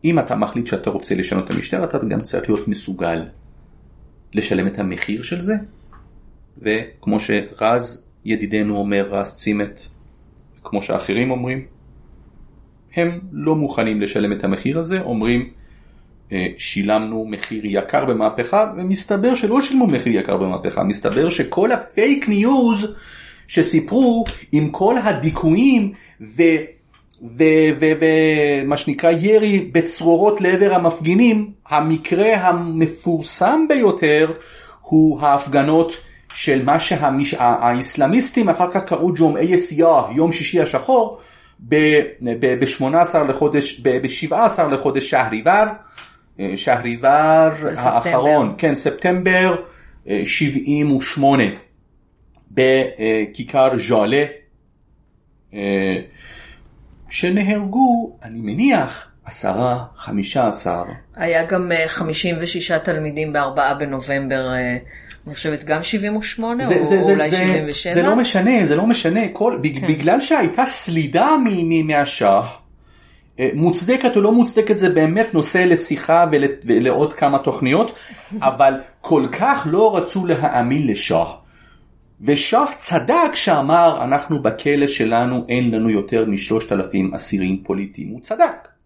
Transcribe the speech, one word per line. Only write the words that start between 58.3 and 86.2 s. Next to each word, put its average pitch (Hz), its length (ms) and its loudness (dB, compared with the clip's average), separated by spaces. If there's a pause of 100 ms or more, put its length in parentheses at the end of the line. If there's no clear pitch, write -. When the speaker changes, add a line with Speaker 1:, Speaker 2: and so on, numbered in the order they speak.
Speaker 1:
מניח, 151 680 -2 (140)
עשרה, 120 580 -2 (120)
חמישה 110 520 -2
עשר. 87 360 -4 (320)
Speaker 2:
היה 165 300 -2
גם, 180 260 -2
אה, 160 160 -2
חמישים 160 520 -4
ושישה 170 400 -4
תלמידים 156 540 -4
בארבעה 143 420 0
בנובמבר, 135 800 -4
אה, 127 240 -4 (500)
אני 147 80 -14
חושבת 151 280 -6
גם 156 200 -2
שבעים 208 340 -4
ושמונה, 233 500 -6
Speaker 1:
זה, - 120 2
Speaker 2:
או - 60 0
Speaker 1:
זה, 196 160 4
זה, 190 100 4
Speaker 2:
אולי 156 180 2
Speaker 1:
זה, 170 80 0
Speaker 2:
שבעים 185 300 0
ושבע. 170 260 -6
Speaker 1:
זה 170 100 2
לא 202 120 4
משנה, 226 500 2
זה 147 100 2
לא 190 120 2
משנה. 220 340 0 (120)
כל, - 280 0
בג-, 135 180 -4
Speaker 2:
כן. 180 80 -4
Speaker 1:
בגלל 160 340 2
שהייתה 254 440 2
סלידה 165 640 0 (140)
מ-, 180 260 0
מ-, 160 180 2
מהשאה, 131 540 2 (1000)
אה, 131 140 2
מוצדקת 175 600 2
או 202 60 4
לא 208 100 4
מוצדקת, 220 480 2
זה 185 100 4
באמת 175 440 2
נושא 156 240 0
לשיחה 170 720 2
ול-, 139 140 2 (200)
ולעוד 120 480 2
כמה 139 260 0
תוכניות, 143 560 0 (240)
Speaker 2:
<laughs> 208 220 -14
Speaker 1:
אבל 135 320 4 (280)
כל 147 300 2
כך 269 400 -2
לא 196 260 2
רצו 180 280 -4
להאמין 139 600 0
לשאה. 85 440 -2 (920)
ושאה 147 420 2 (120)
צדק 285 580 0
שאמר, 160 680 2
"אנחנו 143 400 -2
בכלא 143 440 0
שלנו, 120 640 0
אין 123 220 0
לנו 110 180 0
יותר 110 360 0